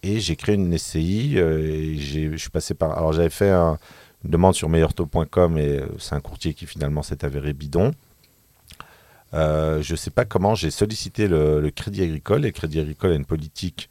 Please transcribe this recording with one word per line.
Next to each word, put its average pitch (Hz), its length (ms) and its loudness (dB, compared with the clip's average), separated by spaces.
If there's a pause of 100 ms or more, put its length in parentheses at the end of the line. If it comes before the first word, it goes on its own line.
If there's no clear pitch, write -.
et 101 180 -2
j'ai 85 160 -2
créé 104 200 0
une 92 160 2
S 82 100 0
C - 180 -4
I, 110 380 0
euh, 80 200 2
et 78 400 -2
j'ai, 76 340 -4
je 78 40 -6
suis - 140 -10
passé - 240 -2
par, 78 240 0
alors 80 140 2
j'avais 82 180 4
fait 101 200 2
un, 85 280 4 (460)
une 73 60 -6
demande 87 240 6
sur - 140 -2
meilleur 80 240 4
taux 87 140 -4
point 82 200 0
com 85 300 4
et, 71 220 0
euh, 69 80 -4 (120)
c'est - 180 -8
un 71 40 -2
courtier - 320 -6
qui - 140 -12
finalement 73 360 -4
s'est 73 220 -8
avéré 71 280 -4
bidon. 76 400 0 (1400)
Euh, 78 480 2
je 82 140 -4
sais - 140 -8
pas - 140 0
comment 101 300 2
j'ai 80 160 -2
sollicité 107 580 -2
le, 76 320 4
le 76 100 0
Crédit 98 320 -6
Agricole, 87 420 0
et 117 40 0
le 95 40 -4
Crédit 78 260 -6
Agricole 78 340 -2
a - 20 4
une 71 100 -2
politique, 80 680 -8